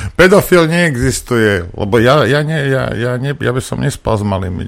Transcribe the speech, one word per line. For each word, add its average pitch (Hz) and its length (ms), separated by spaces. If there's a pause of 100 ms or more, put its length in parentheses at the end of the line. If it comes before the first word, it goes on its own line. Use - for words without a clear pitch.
(140)
Pedofil 180 560
neexistuje, 120 1040
lebo 104 240
ja, 131 320
ja, 147 160
nie, 147 240
ja, 127 240
ja, 123 240
nie, 139 160
ja 120 160
by 127 80
som 120 240
nespal 120 320
s 101 80
malými 92 460